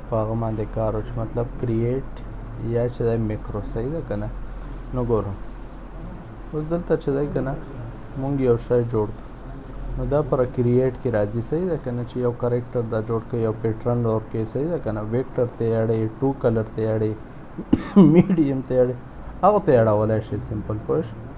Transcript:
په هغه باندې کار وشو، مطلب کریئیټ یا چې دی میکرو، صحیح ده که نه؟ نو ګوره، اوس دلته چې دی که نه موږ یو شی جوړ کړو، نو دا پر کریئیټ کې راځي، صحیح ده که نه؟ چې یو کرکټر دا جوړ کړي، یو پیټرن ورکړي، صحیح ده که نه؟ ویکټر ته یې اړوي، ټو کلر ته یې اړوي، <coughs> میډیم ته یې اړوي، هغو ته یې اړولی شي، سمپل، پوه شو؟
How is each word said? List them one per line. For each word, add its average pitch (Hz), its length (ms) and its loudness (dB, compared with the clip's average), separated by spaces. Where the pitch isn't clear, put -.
په - 120 -4
هغه 110 200 0
باندې 110 340 -2
کار 110 280 -2
وشو، 107 180 -6
مطلب 117 400 -4
کریئیټ 117 680 -2
یا 117 180 0
چې 117 200 -2
دی 113 140 2
میکرو، 107 460 -2
صحیح 117 260 -4
ده 160 140 -4
که - 120 -4
نه؟ 107 140 -4
نو 127 160 -2
ګوره، 104 280 2
اوس 151 200 -6
دلته 170 320 0
چې 151 120 -2
دی 139 180 2
که 143 140 -2
نه 131 120 -2
موږ 139 260 -2
یو 123 180 6
شی 123 260 2
جوړ 113 240 2
کړو، - 920 -10
نو 127 120 -2
دا 143 120 2
پر 127 240 2
کریئیټ 123 500 4
کې - 140 -2
راځي، 107 320 0
صحیح 165 280 -2
ده 160 80 0
که 127 140 -6
نه؟ 120 120 -4
چې 113 140 -8
یو 123 160 0
کرکټر 120 560 0
دا 110 120 0
جوړ 113 200 -2
کړي، 120 180 -4
یو 113 140 2
پیټرن 117 520 0
ورکړي، 110 400 0
صحیح 139 240 -2
ده 165 100 -2
که 117 120 -4
نه؟ 107 120 -2
ویکټر 123 440 0
ته 117 160 -4
یې 113 140 2
اړوي، 110 360 2
ټو 135 140 0
کلر 113 300 2
ته - 140 -8
یې 110 80 0
اړوي، 110 260 0
<coughs> - 440 8
میډیم 165 500 6
ته 127 120 -4
یې 127 80 6
اړوي، 123 160 4
هغو 202 220 6
ته 170 120 0
یې 123 80 10
اړولی 107 420 4
شي، 104 280 -6
سمپل، 107 360 -4
پوه - 160 2
شو؟ - 160 -6